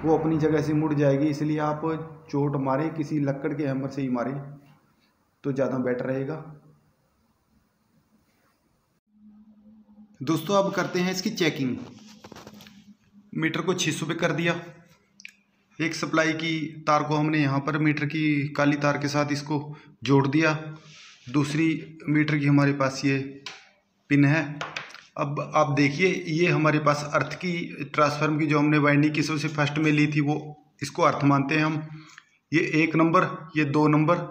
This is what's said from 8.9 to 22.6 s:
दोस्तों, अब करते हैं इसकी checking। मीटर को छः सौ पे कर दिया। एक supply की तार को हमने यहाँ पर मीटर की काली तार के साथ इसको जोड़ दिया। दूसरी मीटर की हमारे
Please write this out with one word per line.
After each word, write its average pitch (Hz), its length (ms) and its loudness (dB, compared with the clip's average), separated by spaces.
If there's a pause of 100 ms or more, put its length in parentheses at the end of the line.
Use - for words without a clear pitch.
दोस्तों, 160 360 0
अब 190 160 2
करते 180 280 -2
हैं 180 120 0
इसकी 185 200 -4
checking। 147 440 -2 (1600)
मीटर 160 280 -2
को 175 140 -2
छः 160 180 -2
सौ - 140 -6
पे 165 100 -4
कर 170 160 0
दिया। 170 220 0 (1200)
एक 160 160 -2
supply 160 400 0
की 160 520 -6
तार 151 180 4
को 143 100 -2
हमने 156 240 0
यहाँ 139 220 2
पर 151 180 -2
मीटर 151 280 0
की 151 440 0
काली 143 280 2
तार 143 200 2
के 143 100 -2
साथ 143 240 0
इसको 143 280 -4 (440)
जोड़ 135 240 6
दिया। 156 240 2 (760)
दूसरी 151 680 -2 (100)
मीटर 151 300 2
की 143 80 0
हमारे 143 280 6